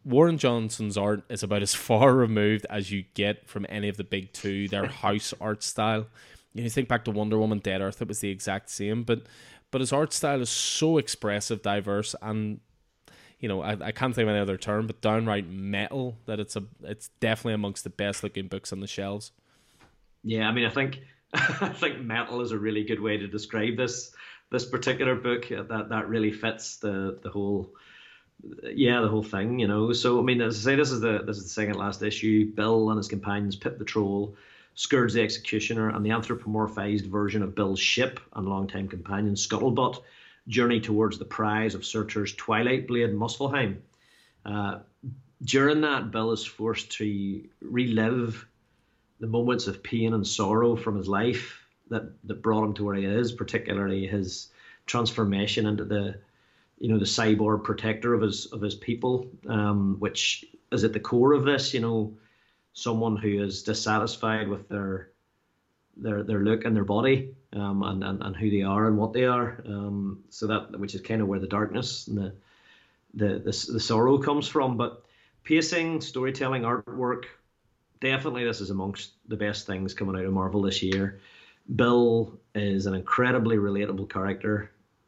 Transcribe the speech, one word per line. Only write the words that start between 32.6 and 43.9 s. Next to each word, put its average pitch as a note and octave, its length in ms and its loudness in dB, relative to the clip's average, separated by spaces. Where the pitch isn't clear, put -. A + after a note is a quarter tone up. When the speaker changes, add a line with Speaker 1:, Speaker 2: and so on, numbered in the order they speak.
Speaker 2:
and G#2+ 60 2
his G2+ 120 -2
companions, G2+ 480 -4
Pip - 220 -6
the - 60 -10
Troll, G2+ 520 0
Scourge A#2+ 380 2
the A2+ 100 4
Executioner, G#2+ 680 -2
and G#2 140 -2
the G#2+ 60 2
anthropomorphized G#2+ 960 -2
version G#2 360 0
of F2+ 120 -4
Bill's G2 260 0
ship - 400 2
and G2 140 -4
longtime G2 400 -2
companion G2 460 -2
Scuttlebutt A#2+ 680 0
journey A#2+ 340 4
towards G#2+ 380 2
the G2+ 60 -10
prize G#2+ 500 0
of F#2 100 -8
Surtur's G#2 500 -4
Twilight A#2 520 0
Blade, A#2 260 0
Muspelheim. A2+ 640 -2